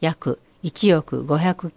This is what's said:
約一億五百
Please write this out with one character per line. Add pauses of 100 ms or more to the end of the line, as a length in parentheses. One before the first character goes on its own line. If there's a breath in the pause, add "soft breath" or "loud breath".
約 (220)
一
億
五
百